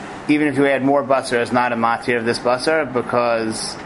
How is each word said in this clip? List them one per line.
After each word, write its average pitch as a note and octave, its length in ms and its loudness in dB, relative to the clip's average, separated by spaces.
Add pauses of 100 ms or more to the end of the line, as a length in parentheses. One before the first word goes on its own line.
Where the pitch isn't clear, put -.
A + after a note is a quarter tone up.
(280)
even D3 200 4
if C3 80 -2
you C#3 100 4
add C3+ 180 2
more C#3+ 180 4
Basar, B2+ 380 0
is A2 120 -2
not B2 200 2
a A2+ 40 -4
matir A#2 420 0
of A2+ 60 -4
this A2+ 140 -2
Basar B2+ 540 0
because A#2 920 -2